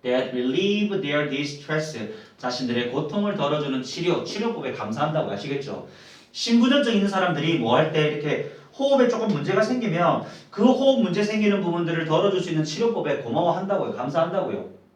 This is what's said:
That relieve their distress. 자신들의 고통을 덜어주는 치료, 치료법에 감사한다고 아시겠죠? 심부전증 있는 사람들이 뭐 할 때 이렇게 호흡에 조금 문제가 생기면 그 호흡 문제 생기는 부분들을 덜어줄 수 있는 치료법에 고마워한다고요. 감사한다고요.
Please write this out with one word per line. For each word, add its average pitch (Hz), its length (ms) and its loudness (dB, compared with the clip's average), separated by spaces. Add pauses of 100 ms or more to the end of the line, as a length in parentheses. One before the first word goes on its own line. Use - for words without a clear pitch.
That 127 280 0
relieve 190 680 0
their 147 280 -2
distress. 147 680 -4 (400)
자신들의 123 540 -2
고통을 202 440 -2
덜어주는 143 480 -2
치료, 170 420 -2
치료법에 185 480 -4
감사한다고 143 580 -2
아시겠죠? - 560 -6 (460)
심부전증 247 640 4
있는 196 120 2
사람들이 165 520 0
뭐 117 180 2
할 156 160 4
때 151 160 2
이렇게 - 420 -4 (260)
호흡에 277 300 4
조금 220 220 0
문제가 165 320 2
생기면 190 640 0 (260)
그 214 160 0
호흡 262 360 6
문제 185 220 2
생기는 208 380 2
부분들을 165 440 -2
덜어줄 180 360 2
수 - 80 -6
있는 156 160 0
치료법에 185 520 -2
고마워한다고요. 175 760 -2
감사한다고요. 165 720 -2 (300)